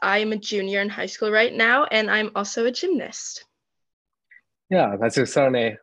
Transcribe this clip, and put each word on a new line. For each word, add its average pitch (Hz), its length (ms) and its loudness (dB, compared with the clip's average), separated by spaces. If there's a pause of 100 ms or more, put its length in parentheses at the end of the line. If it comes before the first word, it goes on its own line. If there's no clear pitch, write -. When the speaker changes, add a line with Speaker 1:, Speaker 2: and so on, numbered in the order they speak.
Speaker 1:
I 196 160 2
am 214 140 0
a 214 60 -2
junior 202 440 -4
in 202 80 -4
high 208 160 -6
school 214 240 -4
right 214 240 2
now, 240 300 2
and 214 260 0
I'm 214 260 0
also 202 300 -2
a 254 60 2
gymnast. - 760 -6 (1300)
Speaker 2:
Yeah, 139 280 4
that's 113 140 2
certainly 127 680 2